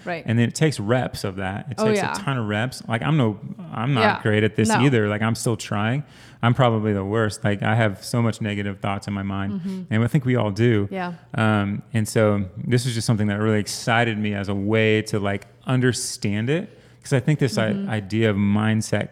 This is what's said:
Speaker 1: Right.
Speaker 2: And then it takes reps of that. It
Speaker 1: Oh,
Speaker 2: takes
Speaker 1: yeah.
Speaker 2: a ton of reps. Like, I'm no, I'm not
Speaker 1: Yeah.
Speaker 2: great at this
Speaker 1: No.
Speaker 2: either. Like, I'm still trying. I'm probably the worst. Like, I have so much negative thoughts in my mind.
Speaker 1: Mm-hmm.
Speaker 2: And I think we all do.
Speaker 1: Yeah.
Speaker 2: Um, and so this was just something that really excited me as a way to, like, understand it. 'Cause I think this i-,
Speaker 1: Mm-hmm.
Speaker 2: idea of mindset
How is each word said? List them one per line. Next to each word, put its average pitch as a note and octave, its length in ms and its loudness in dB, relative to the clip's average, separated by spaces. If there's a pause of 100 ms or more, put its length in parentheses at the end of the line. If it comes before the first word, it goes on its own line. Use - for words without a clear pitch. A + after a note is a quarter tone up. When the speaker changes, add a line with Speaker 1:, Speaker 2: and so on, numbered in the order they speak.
Speaker 1:
Right. E3+ 220 -8
Speaker 2:
And A#2 140 2
then A#2 100 4
it - 60 -8
takes D#3 240 0
reps A#2+ 440 -2
of F#2+ 120 -6
that. F#2+ 340 -6
It A2+ 80 -10
Speaker 1:
Oh, G#3+ 80 0
Speaker 2:
takes - 140 2
Speaker 1:
yeah. C#2 140 -4
Speaker 2:
a - 20 -6
ton C3+ 240 -4
of G#2+ 80 -2
reps. G#2+ 400 -2
Like, A#2 160 -2
I'm D3+ 140 2
no, A2 200 2 (340)
I'm A2+ 220 -2
not A2+ 80 2
Speaker 1:
Yeah. - 220 2
Speaker 2:
great G#2+ 200 4
at G#2+ 120 0
this A2+ 140 2
Speaker 1:
No. G#3+ 120 4
Speaker 2:
either. A#2+ 260 4
Like, G#2 140 -2
I'm A2+ 140 2
still A#2 220 -2
trying. A2 480 -2 (360)
I'm A#2+ 140 4
probably A2 360 4
the G2 140 0
worst. G#2 380 0
Like, G2+ 180 0
I G#2+ 140 2
have G#2+ 280 0
so A#2+ 200 0
much A2 180 0
negative G2+ 380 -4
thoughts G2+ 280 -6
in G#2 60 -4
my G2+ 80 -4
mind. G2 320 -4
Speaker 1:
Mm-hmm. F#3+ 280 -6 (100)
Speaker 2:
And A2+ 120 2
I A#2+ 40 2
think B2+ 180 0
we B2+ 100 2
all A2 140 2
do. G#2 400 2
Speaker 1:
Yeah. F3+ 240 -6 (220)
Speaker 2:
Um, G#2+ 480 0 (100)
and A2 140 0
so G#2+ 380 2 (120)
this A#2+ 280 0
was A#2+ 100 -2
just A2+ 100 -4
something G#2+ 220 0
that G2+ 120 -2
really G#2+ 200 2
excited A2+ 580 0
me G#2 160 -2
as G2 160 -4
a G2+ 60 -2
way G#2+ 480 2
to, - 160 -2
like, G2 260 -4 (220)
understand A#2+ 840 0
it. E3+ 300 -6 (240)
'Cause - 80 -8
I C#3 80 4
think D3 200 2
this C3 180 0
i-, A2 140 2
Speaker 1:
Mm-hmm. G2+ 180 -4
Speaker 2:
idea G#2+ 400 0
of G2+ 80 2
mindset G#2 760 0